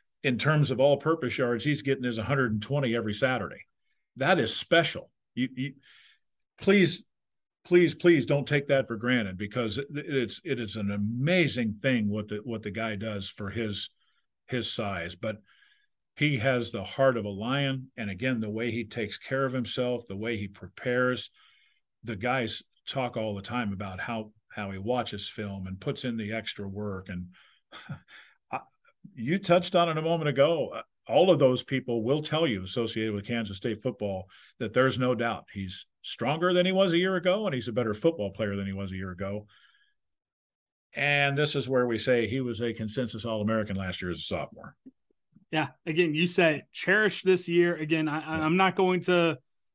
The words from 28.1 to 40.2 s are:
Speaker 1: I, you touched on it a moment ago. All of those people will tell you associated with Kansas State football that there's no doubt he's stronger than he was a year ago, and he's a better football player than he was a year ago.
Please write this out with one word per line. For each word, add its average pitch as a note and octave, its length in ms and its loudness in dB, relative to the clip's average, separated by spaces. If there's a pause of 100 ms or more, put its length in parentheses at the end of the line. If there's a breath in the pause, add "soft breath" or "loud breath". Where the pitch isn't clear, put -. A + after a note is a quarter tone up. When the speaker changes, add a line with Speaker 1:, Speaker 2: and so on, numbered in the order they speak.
Speaker 1:
I, C3 80 -6 (560)
you C#3+ 240 -2
touched F3 360 4
on E3+ 140 6
it D#3 80 -2
a D#3 60 -2
moment E3 260 2
ago. C#3 520 2 (240)
All E3 240 6
of E3 80 8
those B2+ 260 4
people B2 380 -2
will C#3 200 0
tell D#3 260 0
you G2 160 -2
associated A2 500 -2
with G2+ 140 -6
Kansas A2 300 -4
State A2 260 -4
football G2+ 460 -4 (300 soft breath)
that G#2+ 120 -4
there's B2+ 260 4
no B2+ 160 2
doubt A2+ 380 -4
he's F#2+ 340 -8 (160)
stronger D#3+ 520 0
than F3+ 120 4
he F#3+ 60 2
was F#3+ 220 4
a E3 40 4
year F#3 200 2
ago, F#3 280 0
and F3 80 -2
he's A#2+ 140 -4
a A#2+ 60 -6
better A2 200 0
football G#2 380 0
player G2+ 240 -4
than G2 100 -4
he G2 60 -6
was F#2+ 220 -6
a - 20 -8
year F#2+ 160 -8
ago. G2 340 -8 (1500 soft breath)